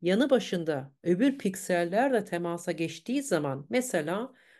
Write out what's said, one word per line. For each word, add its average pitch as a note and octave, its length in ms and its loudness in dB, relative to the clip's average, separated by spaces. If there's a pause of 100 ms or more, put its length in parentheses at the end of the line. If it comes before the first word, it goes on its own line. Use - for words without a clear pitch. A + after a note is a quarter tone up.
yanı G#3 280 4
başında D#3+ 640 0 (100)
öbür A#3+ 360 2
pikseller F#3+ 760 0
de A3+ 120 2
temasa F3 480 -4
geçtiği E3 500 -4
zaman, D3 480 -2
mesela G#3+ 640 -2 (260)